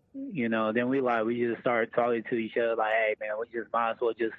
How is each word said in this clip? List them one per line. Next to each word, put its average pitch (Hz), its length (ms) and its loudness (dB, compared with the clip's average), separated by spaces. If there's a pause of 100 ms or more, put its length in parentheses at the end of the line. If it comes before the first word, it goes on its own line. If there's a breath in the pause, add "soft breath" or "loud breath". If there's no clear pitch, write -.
(140)
you 208 340 -4
know, 110 240 2
then 123 160 2
we 135 140 2
like, 117 240 2
we 120 140 0
just 117 200 0
started 117 320 0
talking 117 380 2
to 123 60 2
each 110 200 -4
other 117 180 2
like, 110 180 0
"Hey, 110 280 2
man, 107 180 -6
we 117 140 -6
just 113 180 -8
might 117 200 0
as 113 100 -4
well 113 140 2
just 113 240 -2